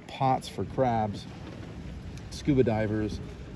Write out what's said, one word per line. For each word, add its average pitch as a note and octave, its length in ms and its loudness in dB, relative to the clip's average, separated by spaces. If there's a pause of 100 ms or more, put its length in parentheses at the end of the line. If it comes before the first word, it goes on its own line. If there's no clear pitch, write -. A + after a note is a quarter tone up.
pots C3 400 2
for - 160 -4
crabs, A2+ 600 2 (1040)
scuba C3 340 4
divers, G#2+ 560 2 (360)